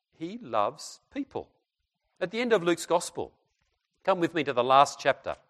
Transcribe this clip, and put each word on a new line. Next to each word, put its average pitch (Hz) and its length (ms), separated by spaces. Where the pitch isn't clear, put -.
He 175 200
loves 117 600
people. 175 380
At 180 100
the 220 120
end 240 120
of 196 80
Luke's 170 240
gospel, 165 460
come 190 160
with 170 160
me 156 80
to 135 100
the 120 100
last 135 360
chapter. 90 380